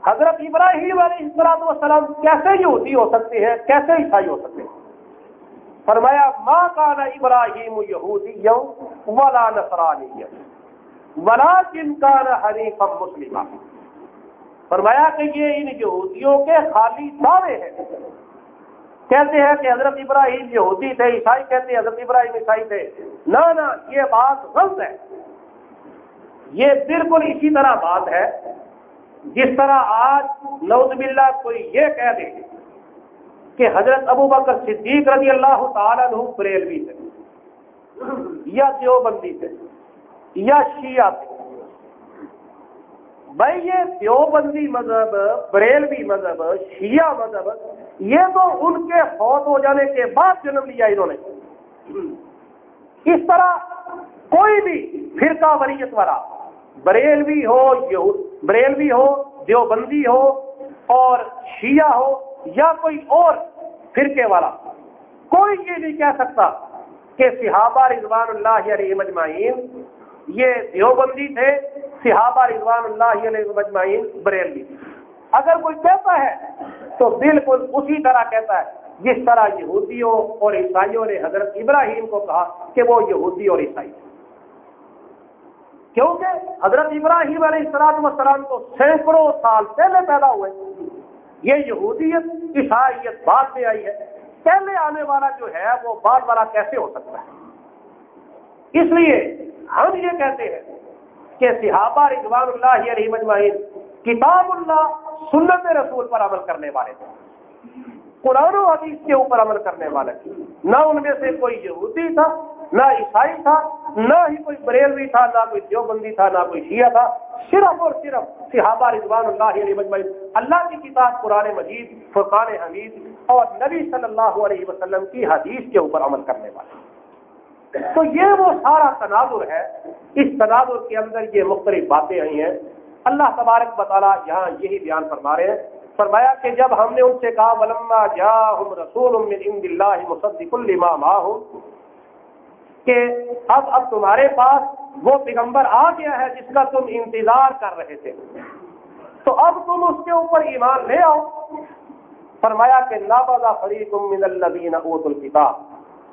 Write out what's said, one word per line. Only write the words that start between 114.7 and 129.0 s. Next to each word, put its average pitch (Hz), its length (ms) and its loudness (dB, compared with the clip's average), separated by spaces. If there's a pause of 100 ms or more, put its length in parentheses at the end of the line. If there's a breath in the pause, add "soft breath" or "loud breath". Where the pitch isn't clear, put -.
تھا، 247 200 4
نہ 233 240 0
کوئی 208 200 -6
دیوبندی 220 420 -6
تھا، 196 180 2
نہ 185 80 -2 (120)
کوئی 165 200 -10
شیعہ 240 200 2
تھا۔ 240 280 2 (340)
صرف 359 300 0
اور 320 100 0 (120)
صرف - 480 -10
صحابہ 233 400 2
رضوان 220 340 -2
اللہ 208 180 -2
علیہم 202 360 -2
اجمعین 196 260 -6 (280)
اللہ 311 360 2
کی 294 200 -14
کتاب 247 320 0
قرآن 208 240 0 (100)
مجید، - 580 -14
فرقان 202 340 2
حمید 202 460 -10 (320)
اور 247 200 4 (100)
نبی 294 240 -4
صلی - 240 -6
اللہ 220 180 -4
علیہ 196 460 0
وسلم 185 440 -6
کی 247 140 -4
حدیث 185 460 -2
کے 208 60 2
اوپر 156 240 0
عمل 139 200 -2
کرنے 117 340 -8
والے۔ - 340 -20 (1040)
تو 320 80 4
یہ 339 220 0 (120)
وہ 370 140 4 (120)
سارا 285 420 2